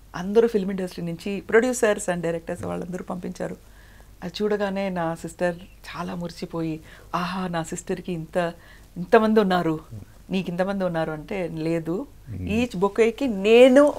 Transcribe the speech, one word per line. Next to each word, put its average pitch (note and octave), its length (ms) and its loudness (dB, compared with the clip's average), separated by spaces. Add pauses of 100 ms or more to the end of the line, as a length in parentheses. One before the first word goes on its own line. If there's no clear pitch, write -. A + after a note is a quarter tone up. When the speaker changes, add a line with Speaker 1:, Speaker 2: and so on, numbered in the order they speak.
(160)
Speaker 1:
అందరూ G#3 320 2
ఫిల్మ్ G3 240 -2
ఇండస్ట్రీ F#3 340 -6
నుంచి E3+ 360 -8
ప్రొడ్యూసర్స్ A3 680 0
and F3 120 -4
డైరెక్టర్స్ E3+ 440 -6
వాళ్ళందరూ F3 380 -8
పంపించారు. F3+ 680 -10 (520)
అది F3 180 -10
చూడగానే G3 480 -2
నా E3+ 260 -4
సిస్టర్ F3 480 -4
చాలా F3+ 520 -12
మురిసిపోయి, E3+ 640 -8 (360)
"ఆహా, F3+ 320 -4
నా E3+ 160 -4
సిస్టర్కి F3+ 500 -8
ఇంత, E3+ 400 -4 (440)
ఇంతమంది A3 420 4
ఉన్నారు, F3 400 2 (520)
నీకు F3+ 180 -2
ఇంతమంది F#3 340 -2
ఉన్నారు" E3 280 -2
అంటే, E3 360 -6
"లేదు, E3 600 -4 (280)
Speaker 2:
Hmm. F#2 120 -6
Speaker 1:
ఈచ్ A3+ 300 -2
బొకేకి A3 500 2
నేను B3 720 8